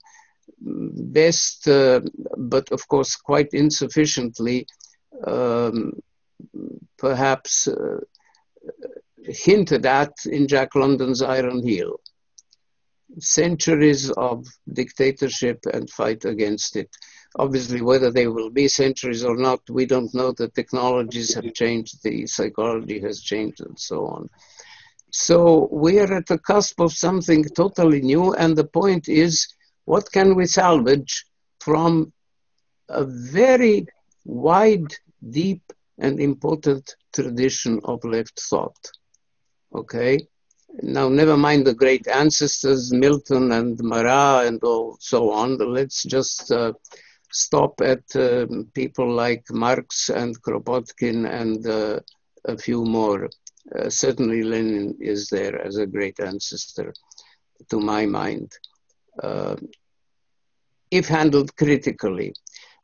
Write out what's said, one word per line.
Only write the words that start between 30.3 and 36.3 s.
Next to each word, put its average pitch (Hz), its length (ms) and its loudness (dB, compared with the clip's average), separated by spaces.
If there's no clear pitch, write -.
we 180 120 2
salvage 143 800 2
from 160 520 2
a 135 160 -2
very 202 840 4
wide, 170 680 4
deep, 175 320 -2
and 139 220 -2
important 143 760 -2